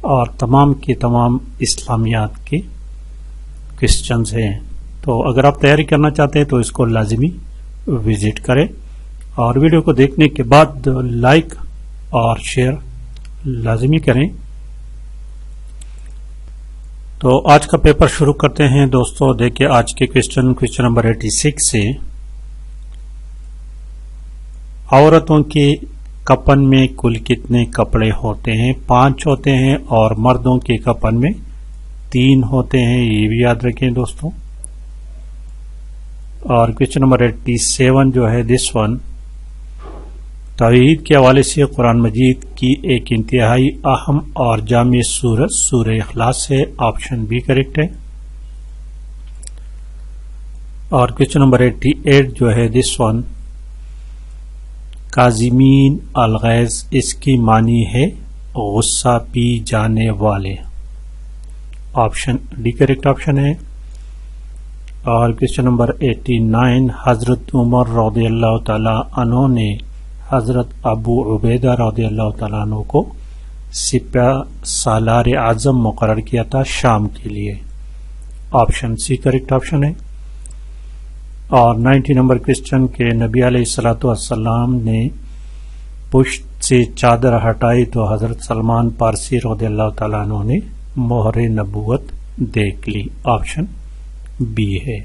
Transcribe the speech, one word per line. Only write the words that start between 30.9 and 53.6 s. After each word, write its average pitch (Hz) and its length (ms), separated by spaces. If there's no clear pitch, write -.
में 139 180
तीन 131 320
होते 123 360
हैं, 123 200
ये 107 280
भी 113 160
याद 120 220
रखें 123 280
दोस्तों। 127 360
और 117 220
क्वेश्चन 135 300
नंबर 127 220
एटी 120 340
सेवन 131 540
जो 123 160
है, 120 160
this 117 300
one, 110 240
तौहीद 127 480
के 151 80
हवाले 131 280
से 143 220
कुरान 117 360
मजीद 127 440
की 127 140
एक - 160
इंतहाई 120 560
अहम 143 360
और 117 260
जामी 120 400
सूरत 123 480
सूरह 113 440
इखलास 113 560
है, 135 120
ऑप्शन 113 440
बी 117 160
करेक्ट 135 380
है। 165 120
और 123 180
क्वेश्चन 143 300
नंबर 127 220
एटी 131 440
एट 139 260
जो 120 160
है, 117 220
this 127 300
one, 113 220